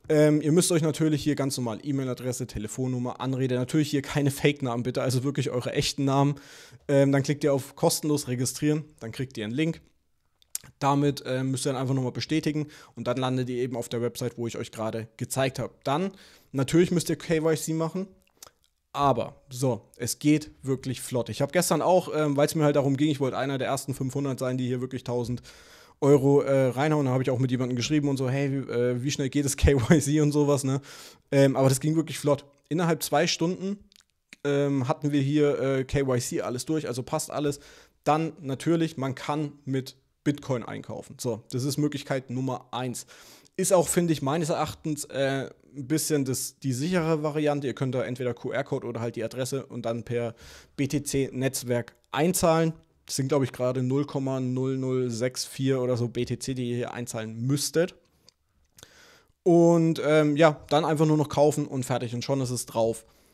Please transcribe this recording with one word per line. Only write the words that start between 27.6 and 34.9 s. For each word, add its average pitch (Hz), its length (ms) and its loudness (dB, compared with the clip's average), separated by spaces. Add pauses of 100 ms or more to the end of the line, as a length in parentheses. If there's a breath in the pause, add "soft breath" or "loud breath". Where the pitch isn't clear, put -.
geschrieben 143 340 0
und 139 100 0
so, 131 120 -2
hey, 139 220 0
wie, 135 180 -4
äh, 123 320 0
wie 143 80 -2
schnell 135 200 -2
geht 147 140 0
es 135 120 -2
<laughs> - 0 -
K - 160 6
Y 139 280 4
C 151 200 2
und 147 100 4
sowas, 143 320 2
ne? 135 180 0 (520 loud breath)
Ähm, 139 240 6
aber 135 120 4
das 131 120 2
ging 156 160 0
wirklich 156 240 -2
flott. 143 240 0 (240)
Innerhalb 165 340 0
zwei 151 240 2
Stunden, 185 520 -4 (640)
ähm, 143 420 0
hatten 147 240 -2